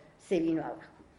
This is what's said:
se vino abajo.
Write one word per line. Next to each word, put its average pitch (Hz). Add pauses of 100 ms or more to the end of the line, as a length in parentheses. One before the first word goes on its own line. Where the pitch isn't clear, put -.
(180)
se -
vino 160
abajo. - (280)